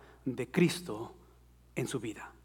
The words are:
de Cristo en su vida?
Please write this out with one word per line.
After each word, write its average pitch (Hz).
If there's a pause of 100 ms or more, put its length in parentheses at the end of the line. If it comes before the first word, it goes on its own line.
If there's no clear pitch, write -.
(240)
de 120
Cristo 117 (640)
en 120
su 127
vida? - (120)